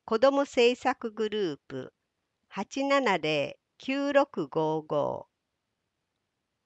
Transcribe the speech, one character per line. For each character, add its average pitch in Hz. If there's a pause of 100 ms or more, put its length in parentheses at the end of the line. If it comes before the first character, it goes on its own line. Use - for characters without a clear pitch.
子 226
ど 262
も 277
政 240
策 247
グ 214
ル 202
ー -
プ、 127 (560)
八 269
七 269
零 151 (200)
九 277
六 277
五 156
五。 147 (1400)